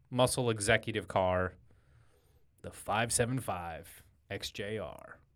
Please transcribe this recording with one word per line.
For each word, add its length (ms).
muscle 400
executive 560
car, 460
the 80
five 420
seven 280
five 640
X 220
J 260
R. 400